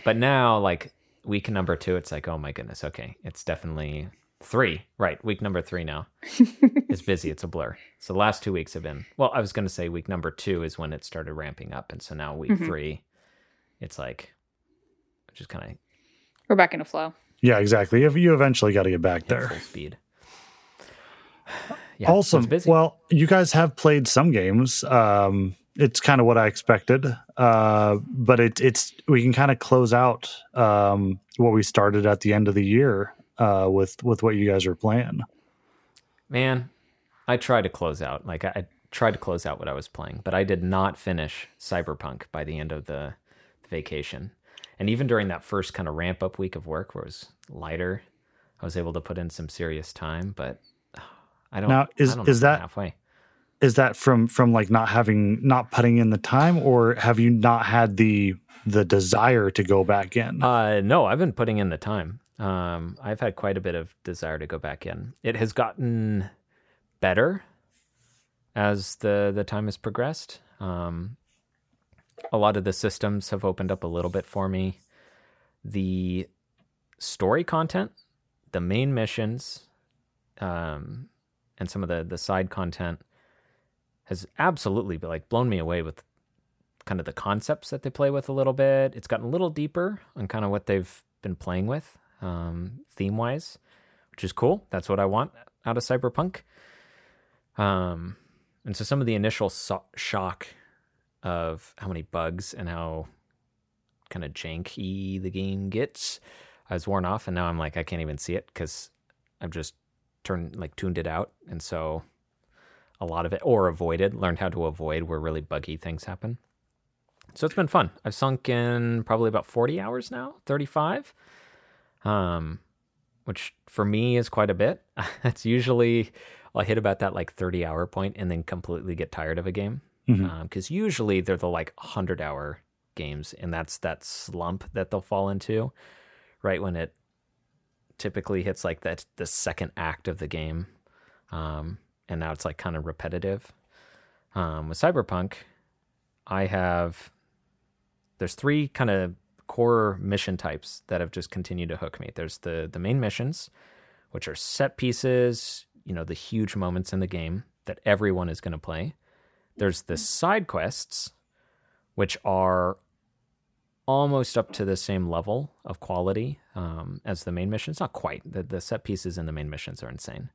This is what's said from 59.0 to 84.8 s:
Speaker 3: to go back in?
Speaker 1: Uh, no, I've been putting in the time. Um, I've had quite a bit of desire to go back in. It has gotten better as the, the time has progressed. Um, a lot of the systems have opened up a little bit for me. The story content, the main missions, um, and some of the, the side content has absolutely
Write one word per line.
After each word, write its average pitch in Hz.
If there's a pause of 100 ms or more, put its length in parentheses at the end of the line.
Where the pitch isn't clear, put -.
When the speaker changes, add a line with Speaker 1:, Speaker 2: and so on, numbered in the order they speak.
Speaker 3:
to 104
go 95
back 98
in? 117
Speaker 1:
Uh, 113
no, 127
I've 107
been 170
putting 113
in 98
the 80
time. 101 (220)
Um, 87
I've 107
had 107
quite 98
a 95
bit 90
of 82
desire 82
to 78
go 82
back 73
in. 87 (100)
It 113
has 110
gotten 110 (720)
better 117 (1120)
as 104
the, 101
the 104
time 107
has 101
progressed. 120 (200)
Um, 87 (1160)
a 113
lot 104
of 95
the 95
systems 101
have 98
opened 92
up 92
a -
little 87
bit 95
for 95
me. 92 (840)
The 92 (720)
story 117
content, 165 (640)
the 90
main 110
missions, 113 (760)
um, 85 (500)
and 92
some 98
of 87
the, 85
the 87
side 95
content 87 (1040)
has 92 (120)
absolutely 107